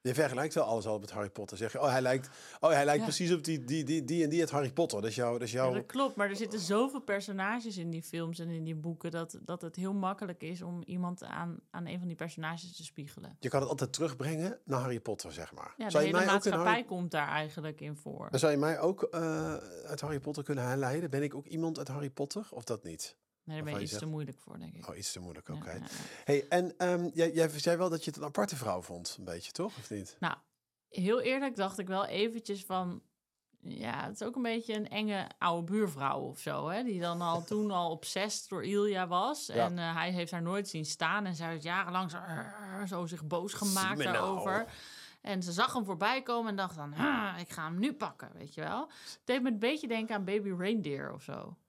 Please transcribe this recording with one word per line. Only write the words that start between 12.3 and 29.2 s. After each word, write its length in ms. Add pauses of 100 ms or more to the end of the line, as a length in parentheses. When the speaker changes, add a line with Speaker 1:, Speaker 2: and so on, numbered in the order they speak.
Speaker 2:
te 80
spiegelen. 560
Speaker 1:
Je 100
kan 120
het 80
altijd 240
terugbrengen 720
naar 140
Harry 200
Potter, 340
zeg 200
maar. 240
Speaker 2:
Ja, 80
de 60
Speaker 1:
Zou 120
je 60
Speaker 2:
hele 160
Speaker 1:
mij 20
ook 20
in 40 (180)
Speaker 2:
maatschappij 220
Speaker 1:
Harry 140
Speaker 2:
komt 240
daar 160
eigenlijk 540
in 140
voor. 340
Speaker 1:
Dan 100
zou 120
je 60
mij 220
ook, 240
eh, 500 (300)
uit 180
Harry 180
Potter 240
kunnen 200
herleiden? 460
Ben 140
ik 120
ook 120
iemand 300
uit 100
Harry 220
Potter 420
of 120
dat 200
niet? 340 (300)
Speaker 2:
Nee, 80
daar 100
ben 80
Speaker 1:
Waarvan 140
Speaker 2:
je 0
Speaker 1:
je 80
Speaker 2:
iets 40
Speaker 1:
zegt, 120
Speaker 2:
te 60
moeilijk 220
voor, 200
denk 160
ik. 140
Speaker 1:
"Oh, 80
iets 140
te 80
moeilijk, 280
Speaker 2:
Ja, 60
Speaker 1:
oké." 180
Speaker 2:
ja, 60
ja. 80 (380)
Speaker 1:
Hey, 260
en, 280
ehm, 360
jij, 180
jij 180
zei 280
wel 120
dat 140
je 80
het 80
een 60
aparte 300
vrouw 260
vond, 380
een 60